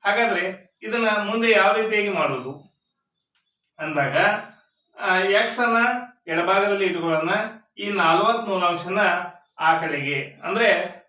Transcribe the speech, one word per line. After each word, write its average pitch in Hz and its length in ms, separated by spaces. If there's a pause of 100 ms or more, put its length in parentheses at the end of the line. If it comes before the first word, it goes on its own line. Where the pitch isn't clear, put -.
ಹಾಗಾದ್ರೆ, 202 760
ಇದನ್ನ 226 280
ಮುಂದೆ 214 420
ಯಾವ 202 240
ರೀತಿಯಾಗಿ 208 340
ಮಾಡೋದು 135 680 (1000)
ಅಂದಾಗ, 147 380 (800)
ಆ, 190 180
ಎಕ್ಸ್ 202 420
ಅನ್ನ 233 180 (540)
ಎಡಭಾಗದಲ್ಲಿ 196 540
ಇಟ್ಕೊಳ್ಳೋಣ. 165 440 (480)
ಈ 202 120
ನಲವತ್ತು 202 640
ನೂರಾಂಶನ 180 480 (600)
ಆ 160 200
ಕಡೆಗೆ 143 640
ಅಂದ್ರೆ 190 540 (120)